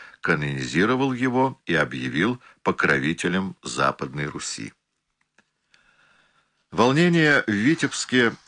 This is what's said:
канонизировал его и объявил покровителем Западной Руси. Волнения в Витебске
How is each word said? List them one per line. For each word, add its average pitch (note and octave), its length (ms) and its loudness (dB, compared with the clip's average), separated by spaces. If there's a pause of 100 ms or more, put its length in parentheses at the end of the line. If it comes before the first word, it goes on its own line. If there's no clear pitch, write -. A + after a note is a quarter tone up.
(220)
канонизировал C3 920 0
его B2+ 540 0
и E2 80 -2
объявил C#2 640 -2 (220)
покровителем F2 1000 0
Западной C2+ 640 -4
Руси. - 460 -10 (2000)
Волнения D3+ 760 4
в - 40 0
Витебске B2 840 0 (140)